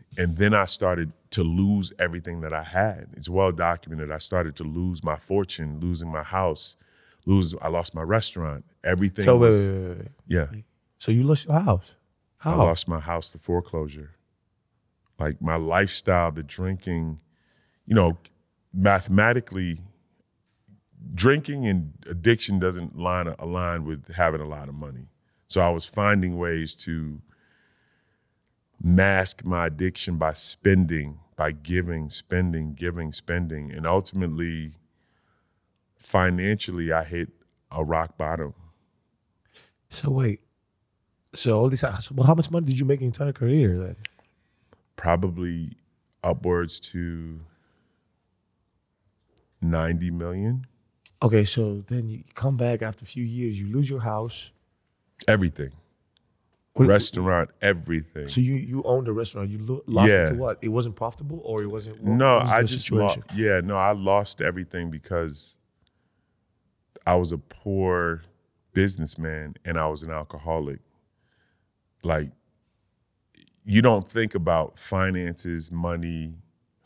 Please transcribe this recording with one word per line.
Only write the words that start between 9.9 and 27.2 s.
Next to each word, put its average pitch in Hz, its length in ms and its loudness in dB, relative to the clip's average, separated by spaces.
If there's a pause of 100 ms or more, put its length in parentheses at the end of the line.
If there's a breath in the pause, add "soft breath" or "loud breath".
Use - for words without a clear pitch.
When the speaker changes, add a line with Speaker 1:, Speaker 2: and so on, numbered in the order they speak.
Speaker 2:
wait. - 80 -14 (200)
Speaker 1:
Yeah. 80 200 0 (500)
Speaker 2:
So - 140 -2
you 117 120 6
lost 143 240 2
your 156 120 4
house? 117 340 2 (440)
How? 156 160 -2
Speaker 1:
I - 20 0
lost 85 320 4
my 82 120 -2
house 82 300 -6
to - 80 -14
foreclosure. 78 800 -4 (1000)
Like, 76 240 -4
my 82 140 0
lifestyle, 85 800 2
the 78 100 -8
drinking, 85 800 -4 (640)
you 110 100 2
know, 85 220 6 (560)
mathematically, 95 1080 2 (1300)
drinking 139 520 2
and 87 280 0 (120)
addiction 95 540 2
doesn't 90 380 -2
line, 87 420 -2
align 85 460 -4
with 76 240 -10
having 82 320 0
a 76 40 -10
lot 73 220 -10
of 71 80 -14
money. 69 320 -14 (400)
So 92 140 2
I 87 80 4
was 82 160 -2
finding 101 520 0
ways 82 400 -4
to 78 440 -8 (1600)